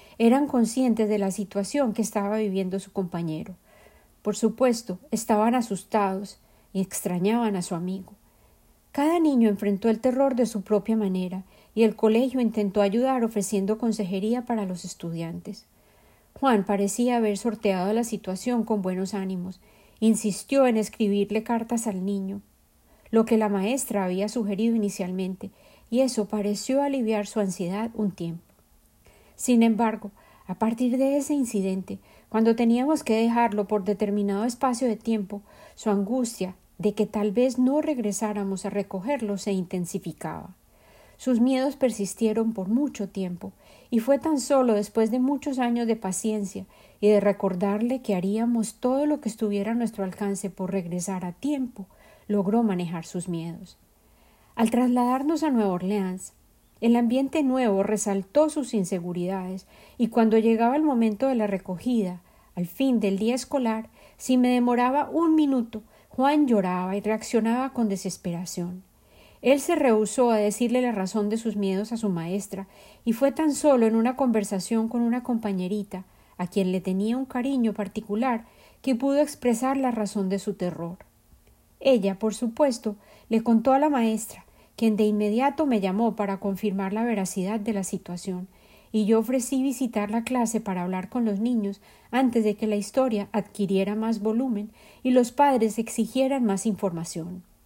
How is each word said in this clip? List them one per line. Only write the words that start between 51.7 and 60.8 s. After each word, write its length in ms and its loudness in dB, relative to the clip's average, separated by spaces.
logró 360 2
manejar 420 -2
sus 240 -8
miedos. 480 -8
Al 160 2
trasladarnos 720 2
a 80 2
Nueva 200 2
Orleans, 600 -4
el 140 4
ambiente 480 2
nuevo 400 2
resaltó 640 2
sus 240 -4
inseguridades, 920 -4
y 100 2
cuando 300 4
llegaba 380 4
el 80 2